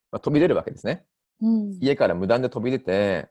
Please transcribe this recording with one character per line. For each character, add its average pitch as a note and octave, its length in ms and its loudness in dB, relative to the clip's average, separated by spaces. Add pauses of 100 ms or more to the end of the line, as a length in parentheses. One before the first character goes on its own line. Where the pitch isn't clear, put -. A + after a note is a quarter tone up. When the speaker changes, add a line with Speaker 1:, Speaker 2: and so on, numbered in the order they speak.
(120)
Speaker 1:
ま - 60 -8
あ、 - 20 -8
飛 D3 140 -4
び D3 80 4
出 F3 80 4
る A2+ 80 2
わ D#2 80 -4
け - 60 -10
で - 60 -14
す - 80 -12
ね。 D3 200 -6 (360)
Speaker 2:
う A3 80 0
ん。 G#3 300 -2
Speaker 1:
家 C#3 160 2
か A2 140 2
ら F2 60 0
無 F#2 120 -4
断 A#2+ 140 2
で B2+ 80 -2
飛 A#2 120 -8
び A#2+ 80 -2
出 C3 100 -2
て、 F#2+ 520 -2